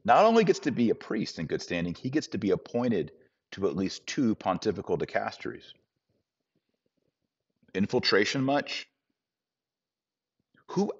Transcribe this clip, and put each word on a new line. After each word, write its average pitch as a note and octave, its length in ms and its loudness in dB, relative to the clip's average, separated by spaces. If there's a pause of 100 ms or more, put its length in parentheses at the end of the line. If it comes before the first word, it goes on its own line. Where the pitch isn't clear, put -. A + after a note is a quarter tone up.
not B2+ 180 8
only A3+ 200 6
gets F3+ 160 4
to D3 120 -2
be A2 200 2
a - 40 2
priest - 440 -6
in E2 80 -4
good - 160 -4
standing, E2+ 320 -4
he C3 160 -8
gets D3 160 -2
to A2+ 100 -8
be G2 140 0
appointed A2 600 -2 (420)
to G2 120 -4
at D#2 100 0
least F#2 300 -4
two A#2 300 0
pontifical F#2 640 -2
dicasteries. - 760 -8 (2000)
Infiltration G#2+ 720 2
much? C#3 440 -4 (1800)
Who G3+ 320 -2